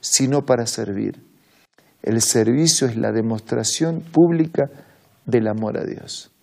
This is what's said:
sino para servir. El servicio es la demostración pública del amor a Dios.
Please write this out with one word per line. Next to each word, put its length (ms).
sino 440
para 220
servir. 580
El 180
servicio 680
es 100
la 140
demostración 920
pública 680
del 240
amor 300
a 60
Dios. 460